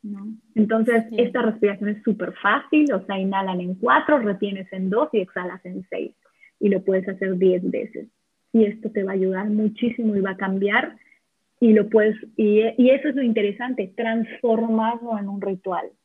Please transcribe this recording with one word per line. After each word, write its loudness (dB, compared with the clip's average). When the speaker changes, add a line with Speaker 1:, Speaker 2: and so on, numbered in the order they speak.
Speaker 1:
¿no? -12
Entonces, 2
Speaker 2:
Sí. -10
Speaker 1:
esta 0
respiración 0
es -6
súper -2
fácil, 2
o -4
sea, -6
inhalan -2
en -6
cuatro, 2
retienes -4
en -4
dos 0
y 2
exhalas -8
en -12
seis. -8
Y 2
lo 2
puedes 0
hacer -4
diez 4
veces. -8
Y 6
esto -6
te -2
va -4
a -6
ayudar 0
muchísimo -2
y 0
va -2
a -8
cambiar. -2
Y 6
lo 4
puedes, 4
y, 4
y 6
eso 2
es -4
lo 0
interesante, -2
transformarlo -2
en -8
un -8
ritual -6